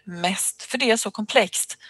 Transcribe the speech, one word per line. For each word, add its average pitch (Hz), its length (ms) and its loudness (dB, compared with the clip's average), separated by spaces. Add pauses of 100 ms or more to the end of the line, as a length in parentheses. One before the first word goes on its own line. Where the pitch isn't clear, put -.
mest, 175 580 -2
för - 160 -4
det 254 120 4
är 226 60 6
så 208 140 -4
komplext. - 680 0 (140)